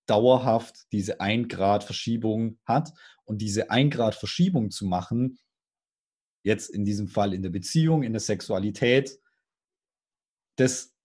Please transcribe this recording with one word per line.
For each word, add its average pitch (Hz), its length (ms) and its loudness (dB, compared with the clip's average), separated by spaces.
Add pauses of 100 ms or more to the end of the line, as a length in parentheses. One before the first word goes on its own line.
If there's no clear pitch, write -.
dauerhaft 117 840 2
diese 101 300 -4
ein 110 260 0
Grad 98 360 0
Verschiebung 113 800 -4
hat. 147 260 0 (340)
Und 107 160 -6
diese 104 280 -2
ein 135 220 2
Grad 117 240 0
Verschiebung 135 560 0
zu - 160 -6
machen, 117 520 -2 (1040)
jetzt 104 260 0
in 101 140 -4
diesem 101 240 -2
Fall 101 260 0
in 95 100 -6
der 92 80 -6
Beziehung, 156 520 0
in 113 80 -4
der 110 80 -2
Sexualität, 107 1000 0 (1400)
das - 480 0